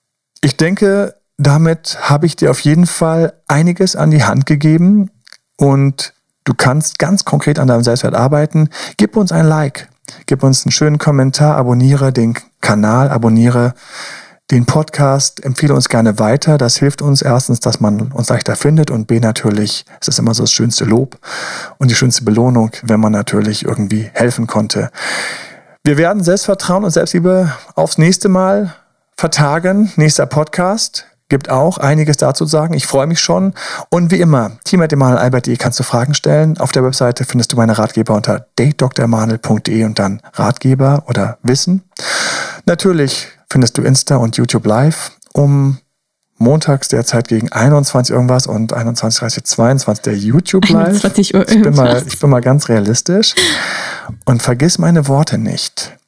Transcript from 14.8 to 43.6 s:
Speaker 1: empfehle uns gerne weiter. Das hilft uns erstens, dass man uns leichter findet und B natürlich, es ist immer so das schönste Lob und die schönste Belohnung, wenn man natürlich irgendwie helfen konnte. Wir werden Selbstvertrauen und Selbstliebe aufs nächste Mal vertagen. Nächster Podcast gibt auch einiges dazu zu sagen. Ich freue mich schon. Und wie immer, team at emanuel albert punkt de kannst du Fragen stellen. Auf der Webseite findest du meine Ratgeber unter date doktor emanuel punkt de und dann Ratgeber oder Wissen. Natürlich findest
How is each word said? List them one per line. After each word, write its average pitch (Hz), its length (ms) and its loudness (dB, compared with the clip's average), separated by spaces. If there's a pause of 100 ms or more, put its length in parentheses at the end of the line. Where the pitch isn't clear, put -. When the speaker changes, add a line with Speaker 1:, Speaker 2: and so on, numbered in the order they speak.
Speaker 1:
empfehle 139 280 0
uns 135 140 0
gerne 113 320 2
weiter. 135 380 2
Das 120 180 0
hilft 143 260 0
uns 143 200 0
erstens, 127 400 0
dass - 180 -2
man 107 320 0
uns - 160 -4
leichter 117 300 -2
findet 151 340 2
und 110 160 -4
B 117 140 2
natürlich, 107 640 -2 (160)
es - 80 -4
ist 139 100 -2
immer 117 140 0
so 110 100 -2
das 113 80 0
schönste 117 320 -2
Lob 123 340 0 (600)
und 131 120 2
die 113 60 0
schönste 123 300 0
Belohnung, 113 440 2 (140)
wenn 110 160 0
man 107 140 2
natürlich 104 500 -2
irgendwie 110 480 -4
helfen 120 360 -2
konnte. - 440 -4 (960)
Wir 147 100 2
werden 175 260 0
Selbstvertrauen 190 600 0
und 185 80 -2
Selbstliebe 175 640 0 (220)
aufs 160 220 -2
nächste 175 300 2
Mal 185 480 0 (400)
vertagen. 170 800 0
Nächster 151 300 2
Podcast 180 800 -4 (240)
gibt 139 200 -2
auch 139 280 0
einiges 151 400 2
dazu 139 260 0
zu 151 80 -4
sagen. 160 220 0
Ich 143 140 -4
freue 139 200 0
mich 165 140 -2
schon. 185 320 0 (360)
Und 170 220 2
wie 185 80 2
immer, 127 460 0
team 180 160 2
at 156 100 0
emanuel 131 280 2
albert 123 260 0
punkt - 20 -6
de 120 80 -2
kannst - 240 -6
du - 40 -2
Fragen 127 300 -2
stellen. 151 440 0
Auf - 160 -4
der 131 100 2
Webseite 127 400 0
findest 120 300 -2
du - 20 -2
meine 113 220 2
Ratgeber 107 380 0
unter 101 320 -4 (120)
date 143 220 0
doktor 131 240 -2
emanuel 113 320 0
punkt - 300 -4
de 113 180 0
und 107 120 -4
dann 101 220 -2 (140)
Ratgeber 131 760 0
oder 110 340 -4
Wissen. 156 420 0 (840)
Natürlich 170 640 0 (200)
findest 127 280 2